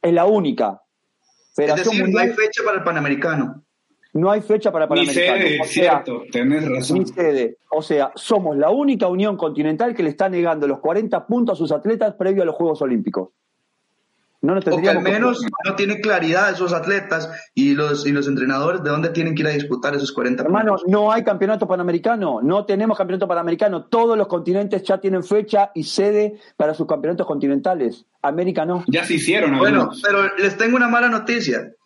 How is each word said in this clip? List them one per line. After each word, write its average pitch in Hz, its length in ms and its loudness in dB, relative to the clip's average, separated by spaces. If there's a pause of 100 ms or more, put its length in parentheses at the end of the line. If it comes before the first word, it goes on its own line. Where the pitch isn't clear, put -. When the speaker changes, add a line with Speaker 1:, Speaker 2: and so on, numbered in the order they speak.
Speaker 1:
Es 170 100 2
la 170 120 4
única 147 560 0 (680)
Speaker 2:
Es - 40 -20
Speaker 1:
Federación 160 420 0
Speaker 2:
decir, 190 160 2
no 185 60 2
hay 185 100 4
Speaker 1:
Mundial. 214 180 0
Speaker 2:
fecha 214 180 -4
para 190 140 0
el 170 40 -6
Panamericano. 147 800 -2 (520)
Speaker 1:
No 175 180 2
hay 214 80 2
fecha 208 320 0
para 156 140 0
Speaker 3:
Ni - 20 -4 (180)
Speaker 1:
Panamericano. 175 360 2
Speaker 3:
sede, 156 180 0
Speaker 1:
O 156 40 -2
sea, - 80 -8
Speaker 3:
cierto, 147 500 2 (100)
tenés 143 360 0
razón. 131 300 -2
Speaker 1:
ni 185 80 0
sede. 139 520 0 (120)
O 156 120 -2
sea, 143 340 0
somos 180 400 0
la 151 140 2
única 254 360 2
unión 190 300 0
continental 156 580 -2
que 220 80 -2
le 160 80 2
está 196 180 0
negando 170 380 0
los 135 140 -2
cuarenta 185 460 0
puntos 233 300 0
a - 20 -16
sus 160 120 -2
atletas 208 440 0
previo 190 280 0
a 170 40 2
los 160 100 -2
Juegos 160 260 0
Olímpicos. 101 460 -2 (1120)
No 156 120 2
nos 196 80 -2
Speaker 2:
O - 80 0
que - 0 -
al 151 60 2
Speaker 1:
tendríamos 185 280 2
que 190 80 0
Speaker 2:
menos 240 260 0
Speaker 1:
preocupar. 220 280 -6
Speaker 2:
no 190 100 -2
tienen 202 240 -2
claridad 185 500 2
esos 175 220 -2
atletas 170 560 -2 (260)
y 139 200 4
los, 147 320 -2
y 143 60 0
los 139 140 0
entrenadores 139 560 0
de 147 60 -2
dónde 160 220 0
tienen 165 240 -2
que 151 80 -2
ir 156 60 0
a - 20 0
disputar 143 440 -4
esos 139 180 -4
cuarenta 127 320 -2
Speaker 1:
Hermano, 202 320 2
Speaker 2:
puntos. 180 140 -4
Speaker 1:
no 208 220 4
hay 226 100 0
campeonato 202 460 0
panamericano. 175 760 -2
No 185 220 2
tenemos 208 320 0
campeonato 185 320 -2
panamericano. 170 560 0
Todos 233 320 2
los 208 120 2
continentes 190 540 -2
ya 190 140 0
tienen 190 280 0
fecha 208 500 2
y 156 100 -6
sede 208 560 0 (160)
para 151 160 0
sus 156 140 -4
campeonatos 160 400 -2
continentales. 139 800 -2 (160)
América 165 420 -2
no. 180 220 -2
Speaker 3:
Ya 165 180 0
se - 100 -4
hicieron 160 440 0
Speaker 2:
Bueno, 135 220 4
Speaker 3:
algunos. 110 220 -4
Speaker 2:
pero 196 360 2
les 190 180 2
tengo 226 180 2
una 247 140 2
mala 240 220 2
noticia. 220 640 -4 (140)